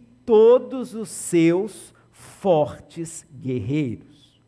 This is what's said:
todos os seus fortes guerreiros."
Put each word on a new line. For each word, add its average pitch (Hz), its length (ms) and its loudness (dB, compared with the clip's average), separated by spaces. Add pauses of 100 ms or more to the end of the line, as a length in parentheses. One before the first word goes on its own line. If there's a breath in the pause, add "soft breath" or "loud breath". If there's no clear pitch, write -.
(260)
todos 233 680 4
os 214 160 -12
seus 175 840 -2 (160 soft breath)
fortes - 1200 -4
guerreiros." 123 1160 -8